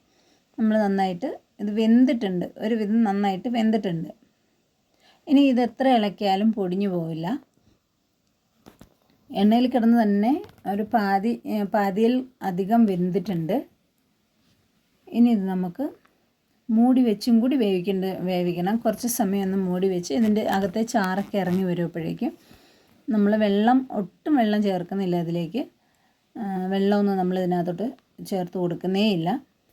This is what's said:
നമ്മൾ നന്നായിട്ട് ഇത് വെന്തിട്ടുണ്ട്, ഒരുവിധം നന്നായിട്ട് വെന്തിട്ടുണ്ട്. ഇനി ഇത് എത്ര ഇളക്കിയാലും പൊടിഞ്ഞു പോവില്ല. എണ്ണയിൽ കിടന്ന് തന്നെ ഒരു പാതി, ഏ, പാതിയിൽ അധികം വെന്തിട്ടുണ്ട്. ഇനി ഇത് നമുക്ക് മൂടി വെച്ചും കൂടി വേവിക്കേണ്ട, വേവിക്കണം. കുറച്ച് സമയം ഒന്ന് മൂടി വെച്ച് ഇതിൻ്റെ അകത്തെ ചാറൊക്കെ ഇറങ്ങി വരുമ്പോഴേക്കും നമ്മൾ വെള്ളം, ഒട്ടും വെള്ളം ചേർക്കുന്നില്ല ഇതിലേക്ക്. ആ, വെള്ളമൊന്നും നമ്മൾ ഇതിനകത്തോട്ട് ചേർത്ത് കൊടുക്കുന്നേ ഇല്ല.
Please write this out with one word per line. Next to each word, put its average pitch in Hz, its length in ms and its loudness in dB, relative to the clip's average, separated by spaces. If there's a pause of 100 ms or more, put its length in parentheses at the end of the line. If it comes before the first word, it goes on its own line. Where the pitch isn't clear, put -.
(580)
നമ്മൾ 220 200 2
നന്നായിട്ട് 196 640 -2 (200)
ഇത് 208 100 -4
വെന്തിട്ടുണ്ട്, 226 880 2
ഒരുവിധം 220 460 0
നന്നായിട്ട് 196 440 -2
വെന്തിട്ടുണ്ട്. 220 600 0 (1200)
ഇനി 285 120 4
ഇത് 262 200 4
എത്ര 247 280 0
ഇളക്കിയാലും 208 640 2
പൊടിഞ്ഞു 196 360 -2
പോവില്ല. 170 520 -4 (1900)
എണ്ണയിൽ 220 320 4
കിടന്ന് 233 360 2
തന്നെ 214 400 2 (300)
ഒരു 202 100 -4
പാതി, 208 640 -2
ഏ, 208 160 -4
പാതിയിൽ 220 640 0 (180)
അധികം 190 420 2
വെന്തിട്ടുണ്ട്. 180 800 -2 (1400)
ഇനി 240 220 4
ഇത് 196 180 0
നമുക്ക് 185 420 -4 (800)
മൂടി 247 320 4
വെച്ചും 226 380 2
കൂടി 262 160 2
വേവിക്കേണ്ട, 190 480 0
വേവിക്കണം. 180 720 -2
കുറച്ച് 226 300 -2
സമയം 202 360 -2
ഒന്ന് 190 140 -2
മൂടി 185 320 0
വെച്ച് 180 260 -4
ഇതിൻ്റെ 220 280 2
അകത്തെ 196 400 -2
ചാറൊക്കെ 196 560 -2
ഇറങ്ങി 185 260 0
വരുമ്പോഴേക്കും 170 680 -4 (800)
നമ്മൾ 208 260 2
വെള്ളം, 220 560 2
ഒട്ടും 214 440 -4
വെള്ളം 214 260 2
ചേർക്കുന്നില്ല 185 580 -2
ഇതിലേക്ക്. 170 420 -4 (760)
ആ, 190 300 -6
വെള്ളമൊന്നും 196 500 2
നമ്മൾ 185 220 0
ഇതിനകത്തോട്ട് 180 480 -2 (400)
ചേർത്ത് 185 320 -6
കൊടുക്കുന്നേ 185 520 -2
ഇല്ല. 170 180 -2 (440)